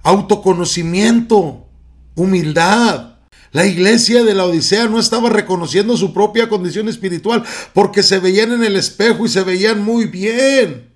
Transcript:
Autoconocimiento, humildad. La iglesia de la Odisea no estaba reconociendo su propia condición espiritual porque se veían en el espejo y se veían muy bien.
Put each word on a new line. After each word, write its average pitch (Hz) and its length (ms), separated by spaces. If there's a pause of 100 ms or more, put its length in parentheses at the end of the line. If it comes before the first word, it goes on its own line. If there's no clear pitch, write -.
Autoconocimiento, 190 1600 (480)
humildad. 180 1000 (360)
La 175 140
iglesia 220 580
de 214 100
la 190 100
Odisea 180 440
no 220 100
estaba 226 300
reconociendo 185 680
su 165 180
propia 214 340
condición 196 400
espiritual 196 560 (300)
porque 202 280
se 190 160
veían 190 340
en 233 120
el 196 120
espejo 226 500
y - 20
se 190 140
veían 202 400
muy 226 240
bien. 220 880